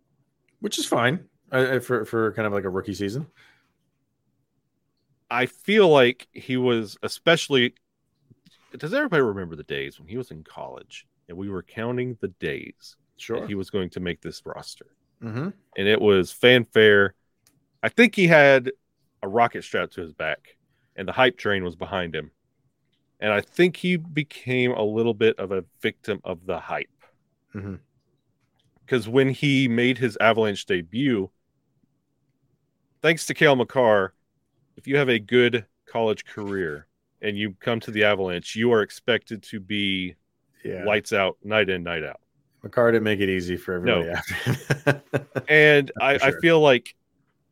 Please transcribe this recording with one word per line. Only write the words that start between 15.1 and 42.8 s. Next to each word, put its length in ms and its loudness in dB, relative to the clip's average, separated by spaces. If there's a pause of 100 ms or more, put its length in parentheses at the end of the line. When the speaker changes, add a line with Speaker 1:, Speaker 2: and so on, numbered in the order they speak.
Speaker 1:
Mm-hmm. 280 -8 (280)
Speaker 2:
And 100 -2
it 120 4
was 320 4
fanfare. 840 6 (680)
I 80 -2
think 260 2
he 120 4
had 440 6 (500)
a 60 -8
rocket 360 0
strapped 300 -6
to 80 -12
his 120 -14
back 440 -10 (380)
and 120 -12
the 60 -6
hype 240 2
train 260 -4
was 120 -8
behind 400 -6
him. 160 -10 (880)
And 140 -2
I 80 0
think 360 0
he 200 -2
became 720 -4
a 120 -4
little 300 -2
bit 260 2
of 120 -8
a 140 -6 (160)
victim 420 -6
of 220 -10
the 140 -8
hype. 300 -10 (640)
Speaker 1:
Mm-hmm. 200 -12 (1080)
Speaker 2:
'Cause 220 -2
when 220 2
he 380 0
made 300 0
his 220 -4
Avalanche 460 2
debut, 640 -2 (1700)
thanks 260 0
to 60 -4
Cale 220 4
Makar, 580 2 (640)
if 120 -20
you 100 0
have 100 2
a 120 2
good 460 2 (200)
college 400 -4
career 600 -8 (340)
and 160 -6
you 240 -6
come 180 -2
to 120 -12
the 120 0
Avalanche, 520 -2
you 180 0
are 80 4
expected 640 -4
to 180 -14
be 540 -4 (500)
Speaker 1:
Yeah. 180 -8
Speaker 2:
lights 300 -4
out, 300 -2
night 260 0
in, 140 -6
night 200 -8
out. 160 -14 (440)
Speaker 1:
Makar 280 2